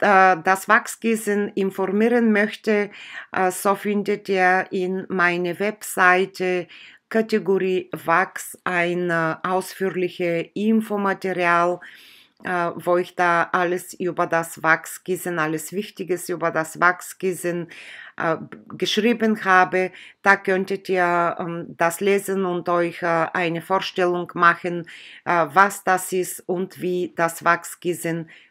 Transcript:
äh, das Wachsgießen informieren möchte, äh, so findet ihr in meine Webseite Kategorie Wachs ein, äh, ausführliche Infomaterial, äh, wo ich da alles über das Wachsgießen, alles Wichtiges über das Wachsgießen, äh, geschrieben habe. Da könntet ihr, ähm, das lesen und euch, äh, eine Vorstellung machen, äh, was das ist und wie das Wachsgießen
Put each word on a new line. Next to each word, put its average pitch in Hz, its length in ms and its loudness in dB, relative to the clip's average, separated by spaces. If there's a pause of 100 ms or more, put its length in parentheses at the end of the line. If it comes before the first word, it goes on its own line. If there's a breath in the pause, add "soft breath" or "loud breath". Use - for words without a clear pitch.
äh, 190 420 6
das 190 240 0
Wachsgießen 214 800 0
informieren 208 800 2
möchte, 208 580 0 (420 loud breath)
äh, 185 200 0
so 196 240 0
findet 202 520 -2
ihr 185 440 2
in 185 360 -2
meine 175 520 0
Webseite 185 1040 0 (420 loud breath)
Kategorie 190 840 0
Wachs 165 720 -2
ein, 175 480 0
äh, 165 320 0
ausführliche 180 1120 -2
Infomaterial, 190 1200 0 (640 loud breath)
äh, 175 320 -2
wo 175 220 2
ich 180 180 -2
da 170 360 2
alles 180 420 -2
über 175 320 -2
das 165 380 -2
Wachsgießen, 170 760 0
alles 156 360 -2
Wichtiges 180 560 -6
über 165 200 -2
das 156 300 -4
Wachsgießen, 175 880 -2 (500 loud breath)
äh, 165 200 0 (400)
geschrieben 220 680 0
habe. 185 480 4 (300 loud breath)
Da 196 160 6
könntet 190 520 -2
ihr, 175 500 2
ähm, 170 380 -8
das 165 240 0
lesen 196 440 2
und 175 240 -2
euch, 175 320 0
äh, 165 320 2
eine 170 280 -2
Vorstellung 180 720 -2
machen, 170 520 2 (380 loud breath)
äh, 170 280 2
was 196 300 4
das 185 300 0
ist 180 340 -4
und 180 340 -6
wie 180 340 -4
das 165 280 -2
Wachsgießen 165 840 -2 (220 loud breath)